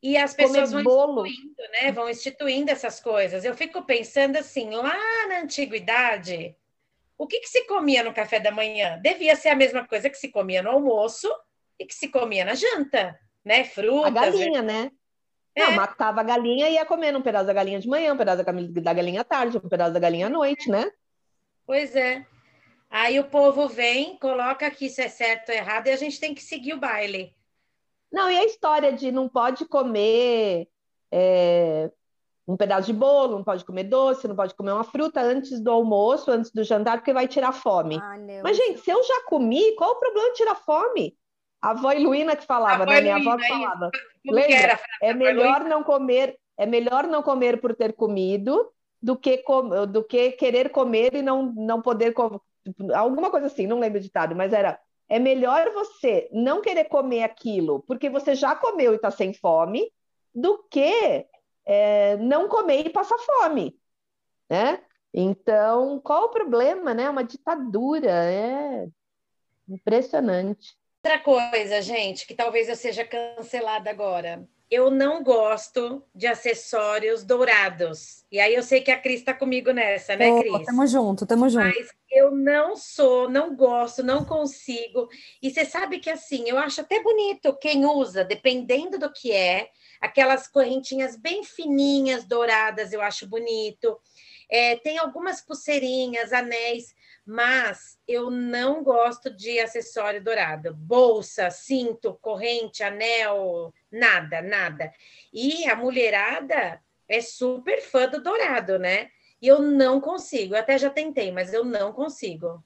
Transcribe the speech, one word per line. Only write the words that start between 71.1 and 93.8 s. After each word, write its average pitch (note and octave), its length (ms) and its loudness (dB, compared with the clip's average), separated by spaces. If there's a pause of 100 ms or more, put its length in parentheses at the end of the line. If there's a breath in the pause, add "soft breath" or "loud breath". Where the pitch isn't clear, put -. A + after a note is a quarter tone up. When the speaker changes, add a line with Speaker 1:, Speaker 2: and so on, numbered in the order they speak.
Speaker 1:
coisa, A#3 600 0
gente, G3 440 -6
que - 80 -18
talvez A#3 340 0
eu A#3 80 -4
seja A3+ 280 -6
cancelada A3+ 840 -6
agora. F3+ 580 -6 (220)
Eu B3+ 200 4
não C#4 320 2
gosto A#3+ 800 0 (120)
de F#3+ 120 -6
acessórios A3 960 -2
dourados. G3 1080 0
E G3 80 -2
aí G#3+ 140 4
eu B3 80 0
sei B3+ 180 4
que C4 100 -2
a B3+ 80 2
Cris B3+ 240 -4
tá C4 120 -2
comigo B3+ 360 -2
nessa, G#3 460 -2
né, A#3 160 6
Speaker 3:
Tô, A#3 100 6
Speaker 1:
Cris? F3+ 240 -2
Speaker 3:
tamo B3 200 2
junto, G#3+ 400 0
tamo A#3+ 220 4
junto. A#3+ 100 2
Speaker 1:
Mas F#3+ 300 0 (220)
eu C#4 240 8
não D4 400 2
sou, B3+ 540 2
não C#4+ 260 0
gosto, A#3+ 480 2
não C4+ 220 0
consigo. B3+ 840 -4 (340 loud breath)
E C4 80 -2
cê D4+ 160 0
sabe F#4 340 -6
que, - 100 -8
assim, C4 380 -6
eu B3 80 -2
acho C#4+ 240 -2
até G4 220 -2
bonito G4+ 560 0
quem C#4+ 260 2
usa, B3 400 0
dependendo B3+ 760 -2
do C#4 140 -6
que - 180 -8
é, F#3+ 380 2 (320 soft breath)
aquelas C4 480 2
correntinhas C4 680 -2
bem E4+ 280 -6
fininhas, C#4 800 0
douradas, A3 720 0
eu G#3 80 -4
acho G3+ 260 -6
bonito. A3 720 -4 (520 soft breath)